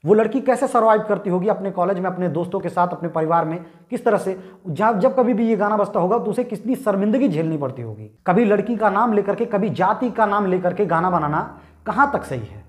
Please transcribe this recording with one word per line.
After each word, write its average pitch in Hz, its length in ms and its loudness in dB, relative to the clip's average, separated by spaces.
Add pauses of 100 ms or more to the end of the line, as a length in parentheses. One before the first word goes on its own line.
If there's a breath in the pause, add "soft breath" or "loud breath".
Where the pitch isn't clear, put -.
वो 170 80 6
लड़की 220 280 2
कैसे 254 260 2
सर्वाइव 220 340 4
करती 208 280 -2
होगी 180 180 0
अपने 190 240 -2
कॉलेज 180 280 0
में, 185 60 -4
अपने 180 240 -2
दोस्तों 175 300 -4
के 175 100 -6
साथ, 175 180 0
अपने 170 220 -6
परिवार 160 360 0
में, 175 200 -6 (240 loud breath)
किस - 160 -6
तरह 208 120 4
से। 190 220 -4 (280 loud breath)
जब, 202 320 0
जब 262 160 2
कभी 254 180 2
भी 226 160 2
ये 226 60 4
गाना 208 220 0
बजता 202 220 0
होगा 185 180 2
तो 196 80 -2
उसे 214 180 -2
कितनी 233 320 -4
शर्मिंदगी 214 540 0
झेलनी 160 280 -2
पड़ती 127 240 -6
होगी। 107 460 -14
कभी 190 180 4
लड़की 208 320 0
का 208 120 2
नाम 220 240 2
लेकर 202 220 0
के, 233 100 -2
कभी 208 240 0
जाति 208 420 0
का 220 140 2
नाम 202 200 0
लेकर 180 280 0
के 202 120 0
गाना 170 240 0
बनाना 160 500 -2 (260 loud breath)
कहाँ 240 260 0
तक - 120 -4
सही 120 220 -8
है? - 240 -18